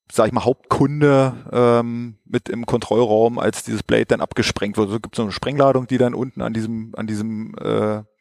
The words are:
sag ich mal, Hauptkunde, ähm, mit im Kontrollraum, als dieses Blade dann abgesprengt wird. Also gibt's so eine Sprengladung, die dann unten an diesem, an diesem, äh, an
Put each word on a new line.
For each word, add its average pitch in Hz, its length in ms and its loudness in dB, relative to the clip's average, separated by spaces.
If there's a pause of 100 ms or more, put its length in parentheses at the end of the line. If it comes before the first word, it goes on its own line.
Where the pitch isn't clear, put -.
(120)
sag 110 160 2
ich 104 60 -2
mal, 123 120 0
Hauptkunde, 139 880 2 (180)
ähm, 120 720 0
mit - 220 -4
im 117 200 -6
Kontrollraum, 113 720 2
als - 240 -2
dieses 110 180 -4
Blade 113 240 2
dann - 160 0
abgesprengt - 560 -2
wird. 107 120 2
Also 110 100 -2
gibt's 104 180 -14
so 120 60 0
eine 101 80 -2
Sprengladung, 131 560 0
die 131 100 0
dann 123 160 2
unten 127 300 -6
an 113 100 -4
diesem, 113 420 -6
an 110 120 -6
diesem, 107 520 -6
äh, - 100 -8
an 107 360 0 (160)